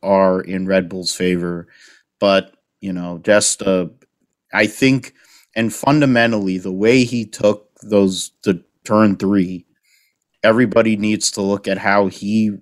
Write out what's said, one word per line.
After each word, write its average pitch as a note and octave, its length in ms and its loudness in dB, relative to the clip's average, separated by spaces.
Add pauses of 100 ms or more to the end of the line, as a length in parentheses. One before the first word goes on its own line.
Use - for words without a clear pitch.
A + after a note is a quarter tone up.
are F#2+ 380 2
in F#2 260 -6
Red F#2+ 220 0
Bull's F2+ 260 -8
favor. F2 520 -2 (540)
But, G2 340 2 (260)
you G2 120 -8
know, F2 260 -10
just, G#2 440 0
uh, F#2+ 240 0 (680)
I G#2+ 140 0
think, C3 480 -2 (420)
and A2 180 -4
fundamentally, A#2 840 0
the F#2 140 -8
way A#2 320 4
he A#2 200 -6
took G#2 440 -2 (140)
those, G2 500 0 (120)
the F#2 180 -2 (220)
turn G#2+ 320 2
three, F#2+ 500 -2 (760)
everybody A2+ 540 2
needs G#2 360 -2
to G#2 100 -6
look G2+ 240 -2
at G2 120 -2
how G2+ 280 2
he G#2 560 -2